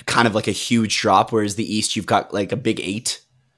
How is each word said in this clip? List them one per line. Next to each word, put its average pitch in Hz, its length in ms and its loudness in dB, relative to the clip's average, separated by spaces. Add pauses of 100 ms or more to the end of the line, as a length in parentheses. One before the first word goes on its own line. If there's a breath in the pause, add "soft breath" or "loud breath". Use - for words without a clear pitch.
kind 117 200 4
of, 104 80 0
like, 110 140 0
a - 20 2
huge 110 480 0
drop. 104 320 4
Whereas 104 240 0
the 113 80 -2 (100)
East, 107 220 -2
you've 104 100 -4
got, - 280 0
like, 98 180 -2
a - 60 -4
big 113 240 -2
eight. 104 400 -6 (360)